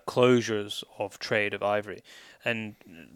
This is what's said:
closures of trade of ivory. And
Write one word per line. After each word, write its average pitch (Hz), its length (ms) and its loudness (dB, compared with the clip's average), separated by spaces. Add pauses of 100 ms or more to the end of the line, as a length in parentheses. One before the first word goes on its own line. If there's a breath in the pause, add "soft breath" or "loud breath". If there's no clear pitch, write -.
closures 113 760 2 (160)
of 101 180 -6
trade 104 380 -2
of 98 80 -6
ivory. 104 400 -2 (420 loud breath)
And 110 300 -4 (400)